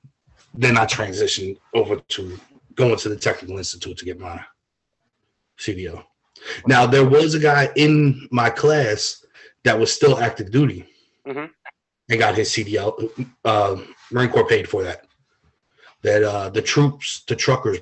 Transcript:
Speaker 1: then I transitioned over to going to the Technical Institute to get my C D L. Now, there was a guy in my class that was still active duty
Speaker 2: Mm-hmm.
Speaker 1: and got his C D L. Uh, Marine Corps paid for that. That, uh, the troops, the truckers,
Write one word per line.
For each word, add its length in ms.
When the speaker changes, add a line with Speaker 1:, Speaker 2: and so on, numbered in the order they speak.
Speaker 1:
then 240
I 80
transitioned 720
over 220
to 420
going 220
to 100
the 80
Technical 420
Institute 400
to 60
get 160
my 200
C 160
D 140
L. 180
Now, 180
there 180
was 300
a 60
guy 340
in 560
my 180
class 760
that 120
was 160
still 280
active 320
duty 340
Speaker 2:
Mm-hmm. 200
Speaker 1:
and 100
got 160
his 160
C 100
D 160
L. 180
Uh, 320
Marine 180
Corps 160
paid 220
for 160
that. 200
That, 200
uh, 280
the 120
troops, 640
the 80
truckers, 480